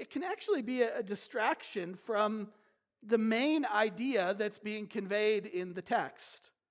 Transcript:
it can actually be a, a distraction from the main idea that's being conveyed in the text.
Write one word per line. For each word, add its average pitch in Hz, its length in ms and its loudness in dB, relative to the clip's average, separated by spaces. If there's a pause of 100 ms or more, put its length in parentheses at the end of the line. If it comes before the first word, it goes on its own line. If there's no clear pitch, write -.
it - 100 -12
can 285 120 -4
actually 381 380 0
be 247 220 0
a, 226 160 2
a 233 40 -2
distraction 202 920 -2
from 214 540 0 (540)
the 226 140 4
main 247 480 4
idea 208 760 2
that's 208 200 -2
being 214 280 -6
conveyed 208 600 0
in 180 260 -4
the 180 80 -8
text. - 680 -4 (200)